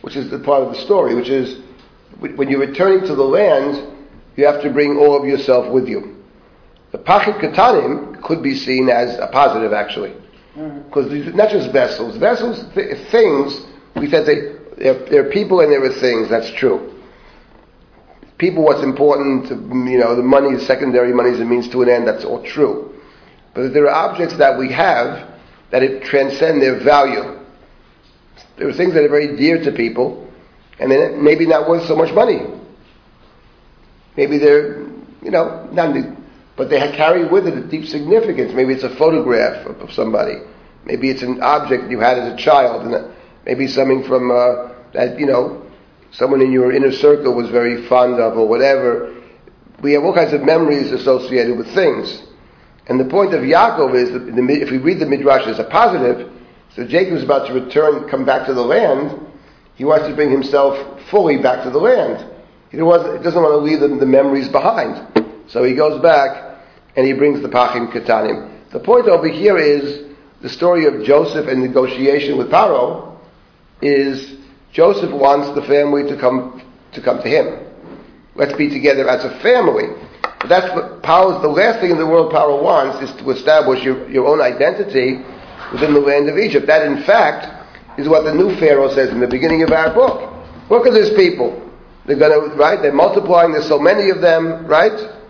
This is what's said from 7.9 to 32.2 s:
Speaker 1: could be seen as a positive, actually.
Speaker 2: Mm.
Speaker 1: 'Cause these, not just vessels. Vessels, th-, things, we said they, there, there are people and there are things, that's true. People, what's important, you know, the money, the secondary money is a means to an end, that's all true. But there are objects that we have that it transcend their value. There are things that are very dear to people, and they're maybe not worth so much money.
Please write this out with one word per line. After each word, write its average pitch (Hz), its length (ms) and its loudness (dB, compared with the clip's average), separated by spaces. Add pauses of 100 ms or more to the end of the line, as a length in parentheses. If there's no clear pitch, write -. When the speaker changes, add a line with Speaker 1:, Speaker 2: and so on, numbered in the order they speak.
Speaker 1:
could 165 200 -4
be 135 120 -2
seen 131 360 0
as 120 280 0
a - 100 -6
positive, 113 440 2
actually. 104 400 -6 (460)
Speaker 2:
Mm. 147 340 -14
Speaker 1:
'Cause 135 160 -2
these, 147 260 -8
not 208 140 4
just 156 240 -2
vessels. 120 440 -2
Vessels, 226 580 -2
th-, - 240 -6 (100)
things, 156 540 2 (340)
we 143 140 -4
said 151 160 2
they, 135 260 0 (240)
there, 131 180 2
there 143 320 2
are - 40 -6
people 185 300 0
and 151 120 6
there 135 100 2
are 131 60 0
things, 117 400 -2
that's 113 220 -2
true. - 420 -2 (1400)
People, 165 280 0
what's 143 180 2
important, 135 680 0
you 127 500 -2
know, 117 160 2
the 123 80 0
money, 139 320 4
the 120 60 -4
secondary 123 540 0
money 123 160 2
is 120 100 -4
a 117 40 -2
means 120 240 -2
to 123 140 -2
an 120 60 4
end, 120 180 2
that's - 180 -2
all - 180 -6
true. - 500 -4 (640)
But 131 180 -4
there 147 160 4
are 156 220 0
objects 170 260 -6
that 135 220 4
we 131 140 -4
have 139 560 -2 (420)
that 131 120 0
it - 220 -2
transcend 143 560 0
their 131 200 2
value. 135 580 0 (1160)
There - 120 -6
are 123 40 -4
things 175 220 -2
that 151 100 4
are 143 40 2
very 147 280 0
dear 160 280 0
to 143 80 -2
people, 117 560 -4 (500)
and 135 120 -2
they're 143 260 2
maybe 156 300 2
not 156 220 2
worth 170 180 0
so 151 100 -2
much 160 160 0
money. 214 280 2 (1800)